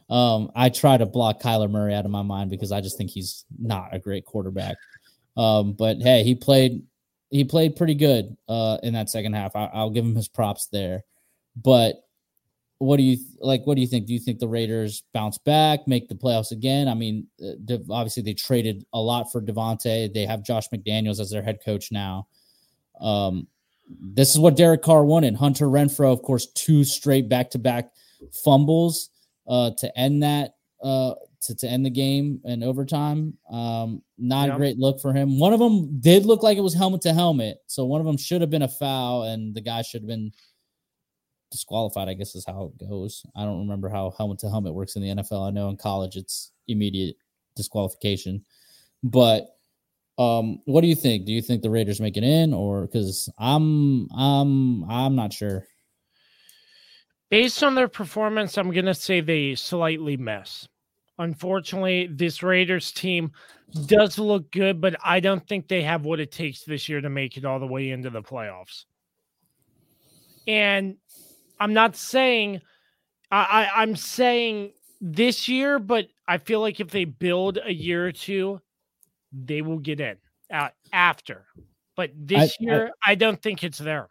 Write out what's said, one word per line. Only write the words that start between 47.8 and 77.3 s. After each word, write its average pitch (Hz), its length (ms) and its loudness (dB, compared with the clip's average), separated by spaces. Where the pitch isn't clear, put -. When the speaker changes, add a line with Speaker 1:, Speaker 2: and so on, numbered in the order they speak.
Speaker 1:
But, 117 480 4
um, 117 480 0
what 147 160 4
do 170 60 6
you 165 100 4
think? 107 300 0
Do 107 60 -4
you 113 100 -2
think 117 180 -2
the 110 100 -2
Raiders 104 300 0
make 104 160 -4
it 107 80 -2
in, 156 300 4
or, 101 340 -2
'cause 98 400 -4
I'm, 143 720 2
I'm, 135 800 0
I'm 135 240 -2
not 107 200 -2
sure. 98 320 -6
Speaker 2:
Based 226 340 4
on 269 100 4
their 254 140 2
performance, 214 680 -4
I'm 185 140 -2
gonna 180 240 0
say 180 260 -2
they 151 340 -2
slightly 160 640 -4
miss. 110 520 -10
Unfortunately, 180 920 -4
this 165 340 -4
Raiders 180 500 0
team 175 400 -4
does 208 320 4
look 208 320 -2
good, 190 300 0
but 180 240 0
I 185 160 2
don't 190 260 0
think 196 220 -8
they 185 140 -2
have 156 220 -2
what 156 160 -4
it 147 120 -8
takes 151 320 -10
this 151 240 -8
year 147 120 -6
to 143 100 -6
make 135 260 -6
it 135 80 -12
all 135 160 -4
the 135 60 -8
way 131 240 -6
into 127 200 -10
the 113 120 -10
playoffs. 104 600 -16
And 202 500 0
I'm 208 140 0
not 220 240 4
saying, 226 640 0
I, 196 440 2
I, 220 80 2
I'm 220 140 0
saying 233 760 -2
this 202 480 0
year, 277 300 0
but 208 300 -2
I 175 120 0
feel 220 220 -2
like 214 200 -4
if 175 100 -10
they 190 140 -2
build 180 600 -2